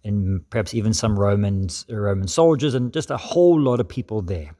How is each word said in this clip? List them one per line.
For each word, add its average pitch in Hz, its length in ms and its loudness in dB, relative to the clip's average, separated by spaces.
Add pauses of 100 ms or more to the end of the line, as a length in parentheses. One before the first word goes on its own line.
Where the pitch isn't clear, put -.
and 98 440 -2
perhaps 113 260 -4
even 110 200 0
some 107 240 0
Romans, 101 680 0
Roman 101 400 -2
soldiers 151 460 2
and 123 180 -2
just 151 180 -6
a 131 60 -4
whole 170 440 4
lot 123 180 2
of 110 100 -2
people 107 340 -6
there. 85 380 -6